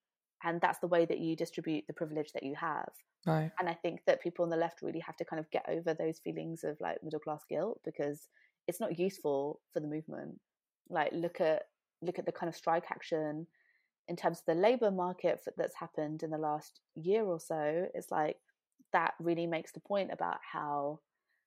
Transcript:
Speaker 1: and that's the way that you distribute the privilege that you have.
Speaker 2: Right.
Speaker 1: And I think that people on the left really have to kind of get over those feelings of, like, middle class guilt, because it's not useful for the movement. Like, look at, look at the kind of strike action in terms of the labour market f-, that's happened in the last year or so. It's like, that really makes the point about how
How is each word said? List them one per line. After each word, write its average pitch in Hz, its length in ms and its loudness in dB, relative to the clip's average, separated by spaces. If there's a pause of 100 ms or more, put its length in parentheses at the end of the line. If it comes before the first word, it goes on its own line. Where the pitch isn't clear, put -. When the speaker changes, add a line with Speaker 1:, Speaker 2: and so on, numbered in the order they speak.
(440)
Speaker 1:
and 170 160 0
that's - 200 4
the 185 80 0
way 170 180 8
that 165 140 2
you 165 160 0
distribute 160 520 -2
the 160 60 -8
privilege 156 400 -4
that - 100 -4
you 139 120 -4
have. 156 360 -2 (340)
Speaker 2:
Right. 160 340 4
Speaker 1:
And 175 100 0
I 170 60 -2
think 170 300 -4
that - 160 6
people 175 220 -2
on 170 60 2
the 165 80 2
left 165 240 0
really 160 180 -2
have 160 180 -8
to 170 80 -4
kind 160 140 -4
of 160 120 -6
get - 180 0
over 165 240 0
those 160 260 0
feelings 165 440 -6
of, 151 180 -4
like, - 220 -2
middle 156 160 -4
class 151 280 -6
guilt, 165 380 -2
because 147 420 -4 (400)
it's 175 120 -2
not 170 200 -2
useful 147 640 0 (100)
for 170 80 -4
the 151 80 -2
movement. - 540 -8 (480)
Like, 156 240 2
look 170 260 -2
at, 156 240 4 (380)
look 175 180 -2
at 170 60 -6
the 170 60 0
kind 175 180 -4
of 160 60 -6
strike 170 360 0
action 156 560 -4 (600)
in 175 80 -6
terms 170 240 0
of - 80 -18
the 165 120 4
labour 226 300 6
market 180 560 0
f-, - 100 -8
that's - 200 -2
happened 156 480 -6
in 160 80 -4
the 156 80 0
last 151 420 -4 (140)
year 190 280 2
or 175 160 0
so. 160 540 0
It's - 160 -8
like, 156 280 0 (540)
that 170 280 4
really 170 260 2
makes 165 260 -2
the - 80 -14
point 196 320 0
about 170 300 -2
how 147 600 -2 (460)